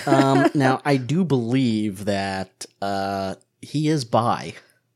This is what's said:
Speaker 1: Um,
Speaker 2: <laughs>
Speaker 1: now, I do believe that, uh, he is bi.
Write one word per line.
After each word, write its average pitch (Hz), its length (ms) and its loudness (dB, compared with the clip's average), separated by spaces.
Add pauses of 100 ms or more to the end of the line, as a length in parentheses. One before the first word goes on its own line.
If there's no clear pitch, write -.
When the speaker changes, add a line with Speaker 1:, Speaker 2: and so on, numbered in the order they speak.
Speaker 1:
Um, 139 460 4
Speaker 2:
<laughs> - 20 -4
Speaker 1:
now, 131 320 2
I 143 100 2
do 139 300 0
believe 113 800 0
that, 98 600 -4 (160)
uh, 98 540 -4 (260)
he 151 280 -2
is 151 160 0
bi. 107 480 -2 (420)